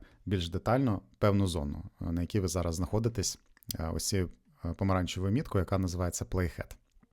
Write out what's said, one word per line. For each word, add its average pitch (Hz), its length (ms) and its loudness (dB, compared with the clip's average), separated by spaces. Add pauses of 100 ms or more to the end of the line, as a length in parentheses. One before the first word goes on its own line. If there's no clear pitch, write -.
(260)
більш 90 240 0
детально 110 520 2 (180)
певну 98 280 6
зону, 76 360 -2 (180)
е, 85 100 -2
на 85 100 0
якій - 180 0
ви 92 80 0
зараз 85 280 0
знаходитесь, 104 640 0 (400)
е, 82 140 -2
ось 82 140 -4
цією, 92 220 0 (360)
е, 85 80 -2
помаранчевою 95 600 0
міткою, 120 280 0
яка 95 160 0
називається 90 480 -2
Playhead. - 500 -2 (380)